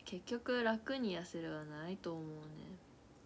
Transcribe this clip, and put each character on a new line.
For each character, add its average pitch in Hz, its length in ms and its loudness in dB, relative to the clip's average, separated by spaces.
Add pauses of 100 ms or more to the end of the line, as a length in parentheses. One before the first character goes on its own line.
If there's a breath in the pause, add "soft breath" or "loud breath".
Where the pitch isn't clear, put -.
結 180 220 -4
局 240 360 4
楽 226 340 4
に 208 200 4
痩 175 80 -2
せ 170 160 -4
る 165 100 0
は 156 140 -2
な 151 240 -4
い 190 80 -2
と 175 160 -2
思 165 80 -2
う 156 40 -4
ね。 156 520 -8 (480)